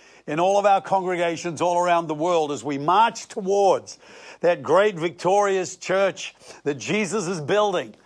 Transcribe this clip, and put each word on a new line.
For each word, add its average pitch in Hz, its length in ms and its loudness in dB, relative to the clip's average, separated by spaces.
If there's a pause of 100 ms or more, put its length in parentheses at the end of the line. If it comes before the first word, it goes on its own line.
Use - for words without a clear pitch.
(280)
in 151 120 -4
all 196 200 2
of 202 80 4
our 196 140 4
congregations 175 800 -2
all 175 180 2
around 175 260 2
the 156 80 -4
world 156 380 0
as 127 120 -8
we 139 140 -4
march 190 500 2
towards 196 680 0 (440)
that 170 220 2
great 185 320 2
victorious 185 800 -2
church - 580 -2 (300)
that 147 120 -2
Jesus 175 520 -4
is 180 120 -6
building 160 540 -2 (120)